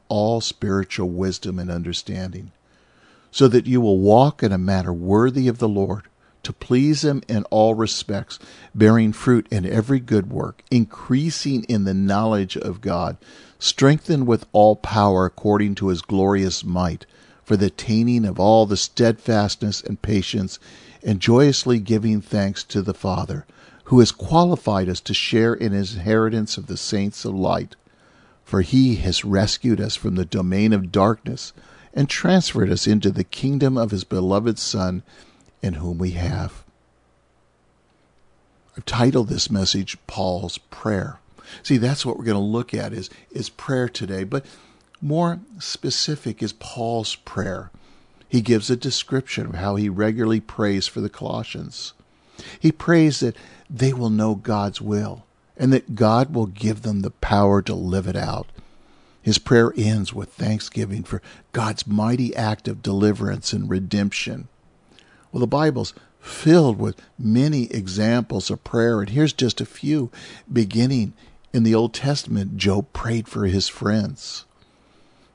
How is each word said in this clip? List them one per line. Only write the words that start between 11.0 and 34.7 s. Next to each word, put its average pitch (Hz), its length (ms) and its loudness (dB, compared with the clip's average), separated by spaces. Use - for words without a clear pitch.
in 107 180 0
the 95 100 0
knowledge 98 640 0
of 98 240 -8
God, - 360 -4
strengthened 143 640 2
with 117 260 2
all 104 240 6
power 101 500 2
according 104 500 0
to 95 140 -2
his 87 120 -2
glorious 98 640 0
might, 87 420 -2
for 110 120 0
the 98 120 2
attaining 113 580 0
of 90 140 -2
all 110 260 6
the 101 100 0
steadfastness 107 1080 0
and - 180 -8
patience, 101 560 -2
and 98 180 0
joyously 123 580 4
giving 107 400 0
thanks 101 440 -2
to - 180 -4
the 95 140 -4
Father, 80 500 -6
who 127 140 6
has 113 120 8
qualified 117 800 2
us 90 100 -4
to - 140 -8
share 117 400 2
in 110 180 -4
his 98 240 -2
inheritance 110 640 0
of 78 100 -10
the 90 80 -10
saints - 480 -4
of 107 100 -6
light. 90 440 -2
For - 160 0
he 127 360 4
has 87 280 -2
rescued 98 560 0
us 104 160 -4
from 98 200 -4
the 92 100 -2
domain 98 480 2
of 95 180 -2
darkness 107 600 0
and 143 160 0
transferred 175 600 2
us - 160 -2
into 104 260 4
the 92 120 -2
kingdom 135 540 0
of 113 140 0
his 95 120 -2
beloved 101 560 0
Son, 92 440 -4